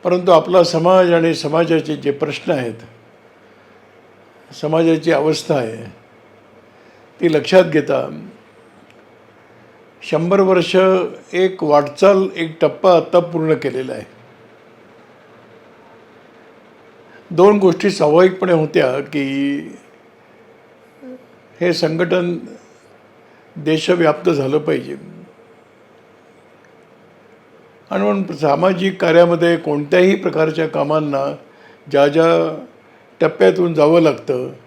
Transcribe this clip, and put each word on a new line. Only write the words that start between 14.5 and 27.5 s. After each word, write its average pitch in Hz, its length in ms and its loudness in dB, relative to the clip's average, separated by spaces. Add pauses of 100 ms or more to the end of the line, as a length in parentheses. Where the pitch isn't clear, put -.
दोन 190 280 4
गोष्टी 190 320 2
स्वाभाविकपणे 180 600 2
होत्या 147 500 0
की 139 240 -6 (2250)
हे 175 140 -2
संघटन 175 640 -2 (1200)
देशव्याप्त 160 720 0
झालं 139 280 -2
पाहिजे 139 380 -6 (3000)